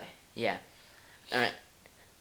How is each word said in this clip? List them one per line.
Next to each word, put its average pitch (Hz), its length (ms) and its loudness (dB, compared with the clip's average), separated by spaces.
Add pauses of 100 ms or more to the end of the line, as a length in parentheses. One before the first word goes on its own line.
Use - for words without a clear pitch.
(360)
Yeah. 101 220 0 (760)
Alright. 120 220 4 (680)